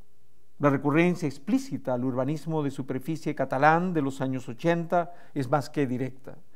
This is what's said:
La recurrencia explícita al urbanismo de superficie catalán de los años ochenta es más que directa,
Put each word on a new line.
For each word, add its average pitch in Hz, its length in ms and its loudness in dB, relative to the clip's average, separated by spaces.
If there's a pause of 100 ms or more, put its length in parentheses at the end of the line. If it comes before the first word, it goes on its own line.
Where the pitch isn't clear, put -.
(580)
La 147 100 6
recurrencia 147 580 4
explícita 170 680 -2
al 123 100 -2
urbanismo 151 580 0
de 139 80 0
superficie 131 640 -4
catalán 151 600 4
de 156 80 4
los 135 180 -2
años 131 280 -2
ochenta 165 640 0 (180)
es 135 160 -2
más 143 220 2
que 143 160 0
directa, 127 500 -6 (200)